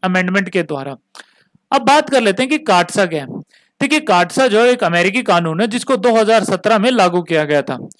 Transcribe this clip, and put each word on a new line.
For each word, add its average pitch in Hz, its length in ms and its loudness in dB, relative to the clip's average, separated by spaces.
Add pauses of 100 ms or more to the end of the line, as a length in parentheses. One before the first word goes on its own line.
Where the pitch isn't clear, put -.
amendment 185 460 -2
के 180 140 -2
द्वारा। 139 320 -8 (760)
अब 269 100 2
बात 302 280 2
कर 262 120 2
लेते 208 220 0
हैं 262 60 -4
कि 302 80 -2
काटसा 196 480 0
क्या 160 160 -6
है। 139 60 -12 (540)
देखिए, 285 180 0
काटसा 185 480 0
जो 214 160 2
है 247 60 4
एक 247 140 0
अमेरिकी 180 400 0
कानून 170 380 0
है 233 60 0
जिसको 240 300 -2
दो 226 180 0
हज़ार 220 280 4
सत्रह 214 360 0
में 226 120 2
लागू 180 300 2
किया 160 220 -2
गया 147 180 0
था। - 280 -10 (100)